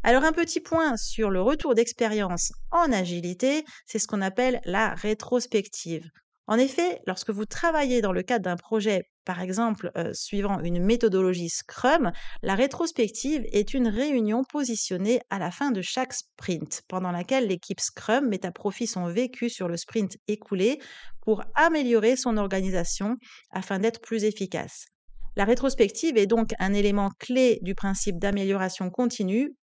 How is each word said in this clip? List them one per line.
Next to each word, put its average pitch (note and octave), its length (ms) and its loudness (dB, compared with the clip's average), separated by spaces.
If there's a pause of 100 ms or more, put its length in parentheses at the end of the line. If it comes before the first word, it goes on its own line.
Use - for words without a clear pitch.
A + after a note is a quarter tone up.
Alors, C4 200 6
un D#4+ 80 4
petit E4+ 260 0
point D#4 380 0
sur - 320 -2
le F#3 120 2
retour C4+ 340 2
d'expérience G#3+ 760 0 (200)
en E4 200 4
agilité, F#3 720 0 (220)
c'est - 140 -6
ce - 80 -2
qu'on G#3 140 -2
appelle A#3 440 0
la G3 300 0
rétrospective. G#3 1080 -2 (420)
En G#3+ 120 2
effet, C4+ 500 2
lorsque F#3 220 -6
vous G#3 160 -4
travaillez C#4+ 560 2
dans G3+ 100 0
le F3+ 100 0
cadre G#3+ 220 0
d'un F3 140 0
projet, G#3 460 0 (200)
par F3+ 160 -6
exemple, F#3 560 -2
euh, E3+ 180 -2
suivant G3 460 -2
une F3 240 0
méthodologie F#3 640 2
Scrum, B3+ 640 0 (300)
la G3 140 0
rétrospective C4+ 960 0
est G#3 200 0
une B3+ 140 2
réunion A#3 560 0
positionnée A#3 840 -2
à G3+ 100 -4
la F3+ 120 -2
fin C#4+ 200 -2
de G3 100 -2
chaque C4 300 -4
sprint, - 800 -6
pendant F#3 220 -2
laquelle G#3 360 0
l'équipe F#3 320 -4
Scrum - 480 0
met G3 180 -2
à F3+ 60 -4
profit G#3 360 -4
son F3+ 180 -4
vécu A#3+ 440 -2
sur F#3 200 -4
le E3+ 80 -4
sprint G3 400 -4 (100)
écoulé G#3 540 0 (400)
pour G#3+ 220 0 (120)
améliorer C4 640 4
son A#3+ 180 -2
organisation F#3+ 800 0 (360)
afin F#3+ 280 -4
d'être A3+ 220 0
plus A3 240 -4
efficace. - 580 -4 (540)
La G3 80 4
rétrospective B3 720 2
est G3+ 100 6
donc A3+ 320 2
un G3 140 2
élément G3+ 460 2
clé B3+ 420 4
du F3+ 120 -4
principe G3 460 -2
d'amélioration G3 680 0
continue A#3+ 680 0 (140)